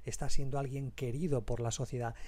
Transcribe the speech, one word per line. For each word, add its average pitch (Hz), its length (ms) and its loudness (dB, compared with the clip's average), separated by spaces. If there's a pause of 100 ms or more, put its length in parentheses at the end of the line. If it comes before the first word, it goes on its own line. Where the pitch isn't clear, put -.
estás 123 300 0
siendo 139 260 6
alguien 135 320 -4
querido 131 540 0
por 117 160 0
la 117 100 0
sociedad, 120 460 -4 (120)